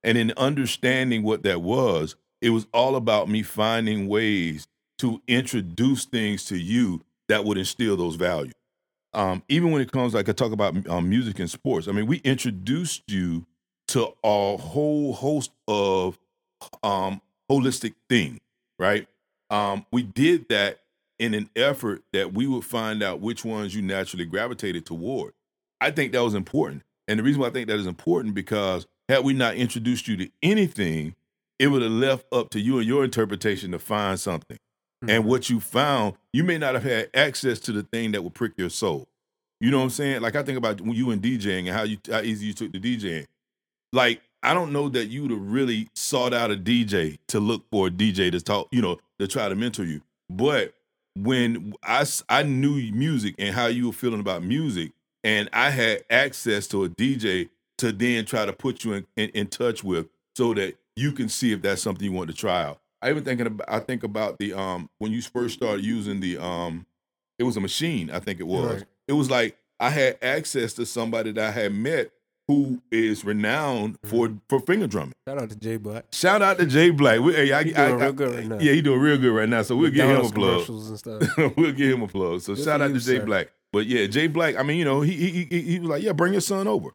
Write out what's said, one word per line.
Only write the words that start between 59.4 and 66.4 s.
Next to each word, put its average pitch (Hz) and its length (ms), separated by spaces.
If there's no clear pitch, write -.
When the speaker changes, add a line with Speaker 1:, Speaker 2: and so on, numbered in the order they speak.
Speaker 1:
touch 120 360
with 87 240
so 120 200
that 95 200
you 139 160
can 123 180
see 120 220
if 98 100
that's 98 220
something 98 200
you 98 80
want 90 200
to 78 40
try 90 280
out. 73 160
I 127 120
even 151 120
thinking 123 220
about, 107 260
I 110 80
think 123 220
about 110 380
the, 101 140
um, 92 440
when 107 140
you 117 100
first 120 320
started 104 320
using 104 340
the, 90 200
um, 87 480